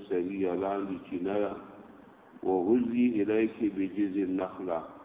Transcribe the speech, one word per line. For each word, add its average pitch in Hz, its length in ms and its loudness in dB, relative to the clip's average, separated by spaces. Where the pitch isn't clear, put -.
سریا، 92 440 0
لاندې 95 440 -2
چینه 95 300 -2
ده. 101 140 0
وهزی 113 640 4
الیک 110 360 2
بجذع 95 480 0
النخلة، 92 560 -2